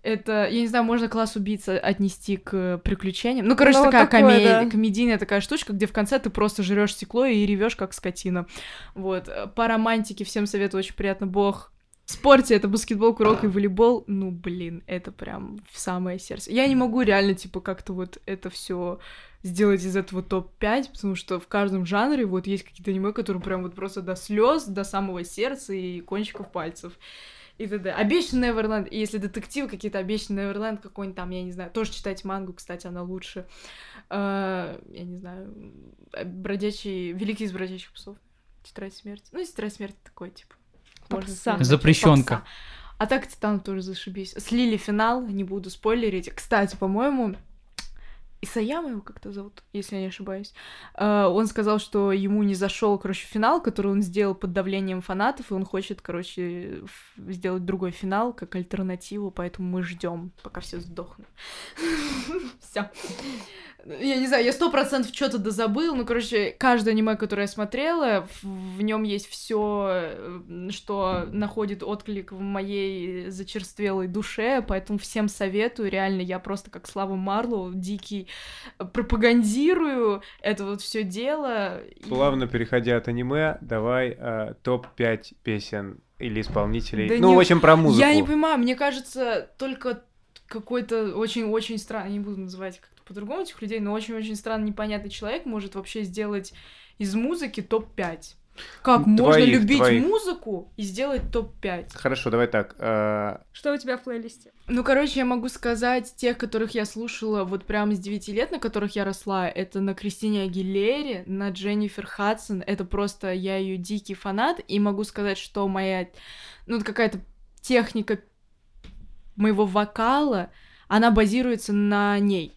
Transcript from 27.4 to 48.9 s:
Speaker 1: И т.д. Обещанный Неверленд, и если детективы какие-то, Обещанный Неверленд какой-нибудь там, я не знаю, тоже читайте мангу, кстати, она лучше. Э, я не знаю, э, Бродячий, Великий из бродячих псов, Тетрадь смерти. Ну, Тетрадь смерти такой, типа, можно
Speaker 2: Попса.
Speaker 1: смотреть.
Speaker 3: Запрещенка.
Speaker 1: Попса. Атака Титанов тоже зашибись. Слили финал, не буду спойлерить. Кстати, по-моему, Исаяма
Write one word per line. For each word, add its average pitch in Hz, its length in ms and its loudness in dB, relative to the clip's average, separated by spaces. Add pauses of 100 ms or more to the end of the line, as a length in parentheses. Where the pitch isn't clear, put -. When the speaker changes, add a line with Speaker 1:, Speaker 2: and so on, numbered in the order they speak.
Speaker 1:
И 220 100 -8
т.д. 190 220 -4
Обещанный 247 600 2
Неверленд, 214 420 -2
и - 80 -4
если 214 180 -2
детективы 214 520 -6
какие-то, 202 280 -8
Обещанный 196 460 -4
Неверленд 208 380 -6
какой-нибудь 196 340 -12
там, 180 140 -10
я 185 120 -8
не 180 120 -10
знаю, 180 180 -12
тоже 220 220 -4
читайте 196 340 -8
мангу, 190 240 -8
кстати, 175 340 -14
она 175 160 -10
лучше. 185 440 -12 (640)
Э, 190 680 -4 (160)
я 180 120 -14
не 180 120 -12
знаю, 190 360 -16 (600)
э, - 120 -8
Бродячий, 190 880 -6
Великий 208 320 -4
из 185 80 -6
бродячих 185 400 -10
псов, 202 240 -20 (460)
Тетрадь - 300 -14
смерти. 202 380 -18
Ну, 359 120 -10
Тетрадь 214 300 -8
смерти 202 300 -12
такой, - 280 -16
типа, - 220 -20 (560)
можно 190 200 -4
Speaker 2:
Попса. 190 120 -10 (100)
Speaker 1:
смотреть. 170 160 4
Speaker 3:
Запрещенка. 143 680 6
Speaker 1:
Попса. - 80 -8 (540)
Атака 220 300 0
Титанов 208 360 -2
тоже 190 200 -6
зашибись. 190 540 -10
Слили 233 380 2
финал, 220 500 0
не 196 200 -4
буду 190 240 -8
спойлерить. 214 640 0
Кстати, 202 400 0
по-моему, 214 600 0 (1080)
Исаяма 269 500 -4